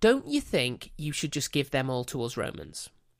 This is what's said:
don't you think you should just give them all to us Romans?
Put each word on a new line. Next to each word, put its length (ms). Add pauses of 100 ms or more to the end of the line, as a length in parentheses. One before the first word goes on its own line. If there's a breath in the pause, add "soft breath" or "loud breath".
don't 260
you 140
think 560
you 140
should 200
just 200
give 200
them 180
all 160
to 180
us 140
Romans? 520 (300)